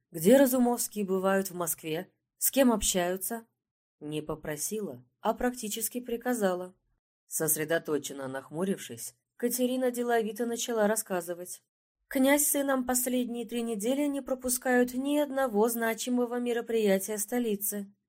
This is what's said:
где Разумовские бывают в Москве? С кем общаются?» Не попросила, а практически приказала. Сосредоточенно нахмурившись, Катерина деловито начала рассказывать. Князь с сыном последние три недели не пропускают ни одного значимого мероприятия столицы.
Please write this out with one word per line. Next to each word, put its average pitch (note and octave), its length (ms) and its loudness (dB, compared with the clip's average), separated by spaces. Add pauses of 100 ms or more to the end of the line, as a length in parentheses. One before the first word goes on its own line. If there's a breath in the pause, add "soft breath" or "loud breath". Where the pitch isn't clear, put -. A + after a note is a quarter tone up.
(100)
где E3+ 280 8
Разумовские A#3+ 680 2
бывают F#3+ 460 0
в E3 40 -12
Москве? E3 560 -6 (280)
С - 120 0
кем B3+ 220 6
общаются?» F#3+ 720 -2 (540)
Не D3+ 220 -6
попросила, D3+ 840 -6 (160)
а A3 140 0
практически A#3 680 -4
приказала. G#3 760 -2 (580)
Сосредоточенно D3+ 960 -2
нахмурившись, C#3+ 880 -8 (220)
Катерина B3 560 0
деловито A#3 540 0
начала A#3 420 0
рассказывать. F3+ 760 -4 (460)
Князь C#4 360 4
с - 60 2
сыном C#4 340 0
последние B3 600 -2
три A#3 160 -4
недели A#3 440 0
не C#4 140 -2
пропускают B3 720 0
ни C#4 220 0
одного C4 520 2
значимого A#3 720 -2
мероприятия A3 800 0
столицы. G#3 680 -2 (220)